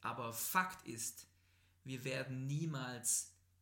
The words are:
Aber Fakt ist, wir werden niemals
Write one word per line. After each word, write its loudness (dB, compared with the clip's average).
Aber -2
Fakt 2
ist, -6
wir -6
werden 0
niemals 2